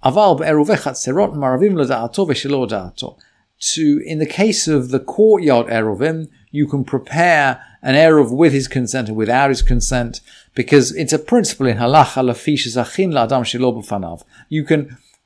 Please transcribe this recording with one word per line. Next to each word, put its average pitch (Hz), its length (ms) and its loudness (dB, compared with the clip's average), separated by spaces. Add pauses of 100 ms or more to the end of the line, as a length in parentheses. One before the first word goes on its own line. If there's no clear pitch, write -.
Aval 170 340 4
be'eruvei 156 380 2
chatzerot 147 600 -4
maravim 147 400 0
l'da'ato 131 520 -2
v'shelo 139 400 -2
da'ato, 98 500 -10 (420)
to, 151 460 0
in 156 140 -6
the 156 60 0
case 196 420 -2
of 139 220 0
the 131 100 0
courtyard 170 680 2
Eruvin, 117 640 -2 (220)
you 143 160 -2
can 139 160 -4
prepare 143 800 0 (200)
an 131 140 0
Eruv 151 400 6
with 147 180 4
his 135 140 -2
consent 127 400 -4
and 107 100 -6
without 120 320 2
his 131 120 0
consent, 120 600 0 (320)
because 131 420 2
it's 156 180 -2
a 151 60 2
principle 165 480 0
in 110 100 0
Halacha, 135 460 2
"Lafi 127 320 -2
shezachin 123 560 -4
la'adam 127 320 0
shelo 123 320 -4
b'fanav." 95 480 -10 (260)
You 151 140 -4
can 147 340 -2 (280)